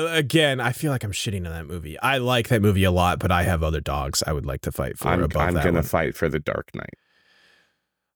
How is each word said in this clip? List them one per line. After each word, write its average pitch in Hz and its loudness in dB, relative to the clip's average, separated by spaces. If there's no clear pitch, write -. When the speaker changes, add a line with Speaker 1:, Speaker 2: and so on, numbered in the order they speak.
Speaker 1:
again, 143 2
I 123 0
feel 147 -2
like 123 -4
I'm 101 -4
shitting 98 -4
on 82 -6
that 82 -8
movie. 78 -10
I 135 2
like 123 2
that 117 4
movie 98 6
a 92 4
lot, 90 4
but 92 0
I 87 4
have 87 0
other 78 0
dogs 71 -4
I 78 -2
would 71 -4
like 69 -6
to 73 -6
fight - -6
for - -4
Speaker 2:
I'm, 90 2
Speaker 1:
above 78 0
Speaker 2:
I'm 87 0
Speaker 1:
that 82 2
Speaker 2:
gonna 85 2
Speaker 1:
one. 82 2
Speaker 2:
fight 82 -2
for 82 -2
The 73 -2
Dark - -6
Knight. - -12